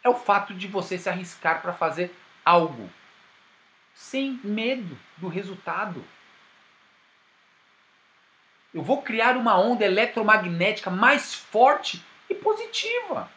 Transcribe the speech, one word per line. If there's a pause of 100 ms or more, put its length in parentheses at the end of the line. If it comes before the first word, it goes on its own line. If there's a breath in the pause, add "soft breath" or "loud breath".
é
o
fato
de
você
se
arriscar
pra
fazer (280)
algo (1040)
sem
medo (200)
do
resultado. (2750)
Eu
vou
criar
uma
onda
eletromagnética
mais
forte (260)
e
positiva.